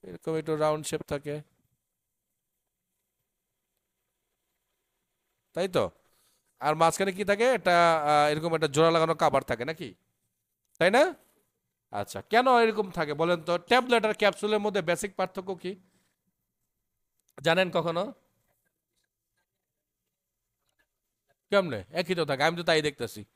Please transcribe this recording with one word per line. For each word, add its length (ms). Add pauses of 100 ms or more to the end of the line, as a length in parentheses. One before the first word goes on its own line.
এরকম 360
একটু 120 (120)
রাউন্ড 240
শেপ 140 (100)
থাকে, 220 (4000)
তাই 220
তো? 80 (840)
আর 140
মাঝখানে 380
কি 120
থাকে? 160 (120)
একটা, 160 (360)
আহ, 220
এরকম 240
একটা 180
জোড়া 200
লাগানো 280
কভার 280
থাকে 200
নাকি, 180 (920)
তাই 180
না? 60 (1000)
আচ্ছা, 180 (140)
কেন 140 (180)
এরকম 220 (120)
থাকে 140 (100)
বলেন 240
তো? 60 (180)
ট্যাবলেট 380
আর 140
ক্যাপসুলের 420
মধ্যে 240
বেসিক 300
পার্থক্য 320 (120)
কি 100 (1700)
জানেন 300
কখনো? 260 (3500)
কেমনে? 300 (200)
একই 180
তো 120
থাকে, 180
আমি 120
তো 100
তাই 180
দেখতেছি। 320 (160)